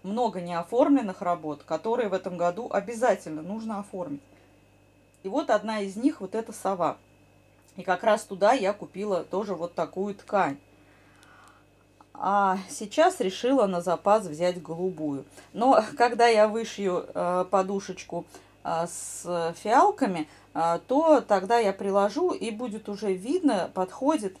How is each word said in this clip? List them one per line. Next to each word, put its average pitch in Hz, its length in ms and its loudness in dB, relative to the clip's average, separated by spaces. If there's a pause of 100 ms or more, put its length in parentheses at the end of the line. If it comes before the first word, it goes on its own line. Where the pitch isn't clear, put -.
много 214 360 -2
неоформленных 185 800 2
работ, 160 440 -4
которые 220 440 -2
в 185 60 0
этом 185 220 -4
году 175 340 -2
обязательно 196 720 -2
нужно 214 380 -8
оформить. 180 420 -10 (1000)
И 190 60 -8
вот 277 220 -2
одна 214 300 0
из 196 160 -6
них — 269 240 0
вот 185 140 -8
эта 226 180 -6
сова. 175 440 -2 (800)
И 185 60 -14
как 180 200 0
раз 214 220 4
туда 202 280 2
я 208 200 2
купила 190 500 -4
тоже 202 320 -4
вот 170 200 -6
такую 190 400 -4
ткань. 175 440 0 (1600)
А 196 440 0 (100)
сейчас 320 520 2
решила 240 460 2
на 180 140 -2
запас 185 460 2
взять 175 360 -2
голубую. 156 640 -6 (280)
Но 233 360 6
<laughs> - 80 -12
когда 240 300 4
я 220 220 6
вышью, 202 680 -2
э, 180 360 0
подушечку, 190 760 -2 (380)
э, 165 220 -2
с 170 760 -6
фиалками, 233 640 2 (260)
э, 165 320 0
то 302 340 4
тогда 202 380 2
я 208 140 2
приложу, 202 600 0
и 220 180 -6
будет 220 380 -8
уже 202 240 -4
видно, 233 640 -2
подходит 202 640 -2